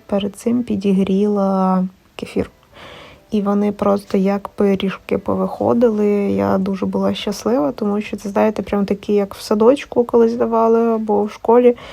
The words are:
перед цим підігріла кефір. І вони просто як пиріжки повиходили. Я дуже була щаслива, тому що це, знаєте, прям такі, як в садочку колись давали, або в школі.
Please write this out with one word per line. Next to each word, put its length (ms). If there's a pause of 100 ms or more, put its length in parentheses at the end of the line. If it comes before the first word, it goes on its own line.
перед 300
цим 260
підігріла 1200 (320)
кефір. 340 (800)
І 120
вони 300
просто 460
як 300
пиріжки 720
повиходили. 880 (240)
Я 280
дуже 280
була 280
щаслива, 580
тому 280
що 160
це, 120
знаєте, 340
прям 240
такі, 280
як 200
в 60
садочку 640
колись 300
давали, 600
або 300
в 60
школі. 460 (160)